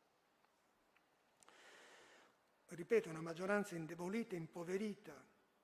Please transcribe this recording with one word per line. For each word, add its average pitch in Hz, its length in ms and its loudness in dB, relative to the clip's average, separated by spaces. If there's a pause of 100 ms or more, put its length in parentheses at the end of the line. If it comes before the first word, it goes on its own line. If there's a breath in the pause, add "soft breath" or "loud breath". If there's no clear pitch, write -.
(2750 loud breath)
Ripeto, 175 440 4
una 160 120 -6
maggioranza 190 540 2
indebolita, 175 600 -2
impoverita, 175 920 -4 (360)